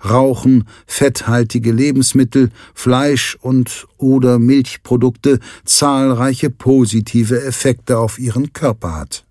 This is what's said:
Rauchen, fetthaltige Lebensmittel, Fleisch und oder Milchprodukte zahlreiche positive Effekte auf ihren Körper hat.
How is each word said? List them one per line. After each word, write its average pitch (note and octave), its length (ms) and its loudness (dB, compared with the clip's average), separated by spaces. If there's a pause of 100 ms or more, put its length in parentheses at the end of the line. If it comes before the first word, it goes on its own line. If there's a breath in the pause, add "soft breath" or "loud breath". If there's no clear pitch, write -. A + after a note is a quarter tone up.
Rauchen, B2 600 2 (240 loud breath)
fetthaltige A#2+ 800 -2
Lebensmittel, C3 800 2 (240 loud breath)
Fleisch C3 680 -2
und B2+ 460 -2 (100)
oder B2+ 440 2
Milchprodukte B2+ 960 0 (260 loud breath)
zahlreiche C3+ 840 0
positive A#2+ 960 0
Effekte B2+ 540 -2
auf A2+ 200 -4
ihren B2+ 340 -4
Körper A2 440 -6
hat. - 340 -12